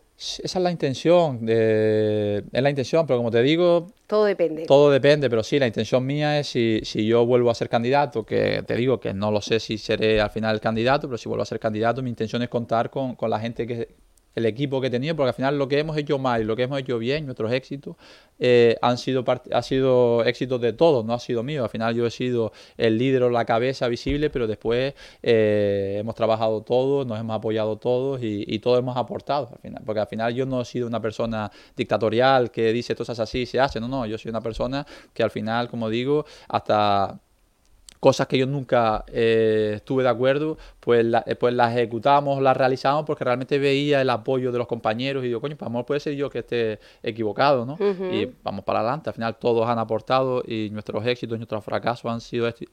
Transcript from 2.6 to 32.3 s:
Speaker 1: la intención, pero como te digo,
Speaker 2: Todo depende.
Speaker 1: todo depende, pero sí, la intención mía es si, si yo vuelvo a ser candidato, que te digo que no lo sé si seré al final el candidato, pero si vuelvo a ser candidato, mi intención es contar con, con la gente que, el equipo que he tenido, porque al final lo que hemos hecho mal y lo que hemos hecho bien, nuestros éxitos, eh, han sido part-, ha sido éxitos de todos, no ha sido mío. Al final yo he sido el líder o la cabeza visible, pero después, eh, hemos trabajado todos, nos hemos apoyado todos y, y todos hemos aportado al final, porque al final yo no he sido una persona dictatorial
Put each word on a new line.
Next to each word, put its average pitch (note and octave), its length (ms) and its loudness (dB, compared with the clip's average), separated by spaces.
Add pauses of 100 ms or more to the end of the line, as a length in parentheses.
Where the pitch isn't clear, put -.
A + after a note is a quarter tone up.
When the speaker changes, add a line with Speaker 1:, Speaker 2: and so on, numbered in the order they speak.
Speaker 1:
la C#3 60 4
intención, D3 380 0
pero C3 100 2
como A#2 140 0
te A#2 100 4
digo, E3+ 460 4 (180)
Speaker 2:
Todo G#3+ 200 2
depende. E3 400 0
Speaker 1:
todo C#3+ 260 8
depende, C#3 380 6
pero A2+ 140 2
sí, D3 140 0
la C3+ 100 2
intención A#2 380 0
mía D3 340 0
es C#3+ 80 -6
si, A2+ 360 0
si A2 240 -2
yo A#2 180 4
vuelvo B2 240 4
a A#2 60 2
ser A#2+ 120 -4
candidato, B2 560 0
que G#2 420 0
te A#2 100 -4
digo A#2+ 240 0
que A2+ 140 -6
no G#2 180 -2
lo G#2 100 0
sé A2+ 180 0
si A2+ 200 -6
seré A2 420 2
al G#2 80 0
final A2 260 -2
el G#2+ 60 -4
candidato, B2 460 0
pero B2 100 -8
si - 120 -10
vuelvo A2 120 -4
a A2 60 -4
ser A2 120 -6
candidato, A2+ 440 -2
mi B2+ 80 -6
intención A#2 320 -4
es A#2+ 60 -6
contar A#2 420 -2
con, C3 240 -6
con A#2 160 -4
la A2 80 -2
gente A#2 260 -6
que, A#2 240 -6 (460)
el A2+ 120 0
equipo C3 340 -2
que C3 60 -2
he - 20 0
tenido, C3 260 -2
porque D3 120 0
al A#2+ 80 -2
final C#3 240 -2
lo C#3 80 0
que C#3+ 100 0
hemos D#3 180 -2
hecho D3 220 -2
mal B2 240 0
y - 20 0
lo A2 120 -2
que A#2+ 80 0
hemos C#3 160 -4
hecho C3 180 -4
bien, C3+ 280 -2
nuestros A#2 260 -4
éxitos, C#3 440 -6 (440)
eh, A#2+ 420 6
han B2 160 2
sido C3 260 -4
part-, B2+ 300 -4
ha B2 80 2
sido B2 640 2
éxitos B2 340 -2
de A#2 140 0
todos, C3 320 4
no A2+ 80 -2
ha A#2+ 60 -4
sido A#2+ 240 -4
mío. C#3+ 200 -4
Al G#2+ 60 -2
final A2 240 -2
yo A#2 140 0
he - 20 2
sido A#2+ 420 -2 (240)
el A2+ 220 2
líder C3 240 2
o B2 80 4
la A#2 160 0
cabeza B2 440 0
visible, C#3+ 420 -2
pero A#2+ 160 -2
después, A#2+ 480 -2 (260)
eh, G#2 800 2
hemos A2 160 -6
trabajado A2 480 0
todos, C3+ 420 0
nos A2 140 -6
hemos A2+ 160 -6
apoyado A2 420 -2
todos B2 460 -2
y, G#2+ 240 -4
y A2 100 -4
todos B2 220 2
hemos B2 180 -4
aportado B2 540 -4
al - 80 -20
final, - 260 -14
porque G#2+ 140 -4
al G#2 80 -2
final A2+ 260 -4
yo C3 140 -2
no C3 140 -4
he A#2 40 -4
sido B2 220 -6
una A2+ 120 -4
persona A2 520 -4 (260)
dictatorial A#2 720 2